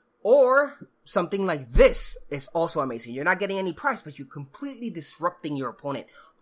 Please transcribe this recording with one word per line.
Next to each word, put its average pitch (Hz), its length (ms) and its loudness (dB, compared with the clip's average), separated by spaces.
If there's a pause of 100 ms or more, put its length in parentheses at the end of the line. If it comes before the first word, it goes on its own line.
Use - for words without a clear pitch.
(220)
or 269 560 4 (280)
something 196 400 -2
like 139 260 -4
this - 460 6 (120)
is 143 200 -8
also 165 320 -2
amazing. 117 320 -6
You're 131 100 -6
not 180 160 2
getting 196 180 -2
any 190 140 -2
prize, 247 300 -4
but - 180 -16
you're 139 80 -14
completely 233 640 -12
disrupting 160 640 -6
your 135 140 -4
opponent. 135 380 -8 (340)